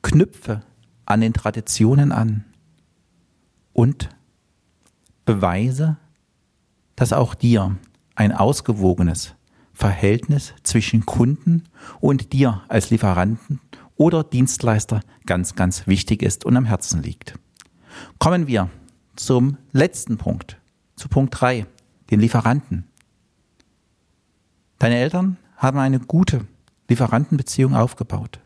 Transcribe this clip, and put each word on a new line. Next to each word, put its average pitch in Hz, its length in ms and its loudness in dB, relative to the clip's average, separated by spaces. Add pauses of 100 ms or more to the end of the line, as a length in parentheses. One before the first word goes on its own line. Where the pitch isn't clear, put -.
Knüpfe 147 600 0 (480)
an 107 100 2
den 113 120 0
Traditionen 117 800 0
an 110 340 -2 (1300)
und 123 360 0 (1160)
beweise, 120 720 0 (960)
dass - 180 0
auch 120 220 0
dir 98 420 2 (380)
ein 104 160 2
ausgewogenes 95 1040 0 (380)
Verhältnis 110 800 0 (100)
zwischen 113 420 0
Kunden 165 580 0 (360)
und 139 340 0
dir 127 340 2
als 110 220 0
Lieferanten 107 680 0 (360)
oder 160 280 2
Dienstleister 117 760 0 (240)
ganz, 90 300 -2
ganz - 320 -2
wichtig 98 340 0
ist - 240 -4
und 123 120 2
am 127 80 0
Herzen 90 360 -4
liegt. - 360 -14 (840)
Kommen 165 280 0
wir 101 220 -2 (460)
zum 135 420 0 (140)
letzten 135 460 -2
Punkt, - 420 -8 (360)
zu - 140 -16
Punkt 135 300 0
drei, 123 260 0 (440)
den 104 100 4
Lieferanten. 113 680 0 (1900)
Deine 120 180 2
Eltern 180 400 -2 (200)
haben 135 200 0
eine 135 220 0
gute 139 480 0 (420)
Lieferantenbeziehung 131 880 0
aufgebaut. - 720 -4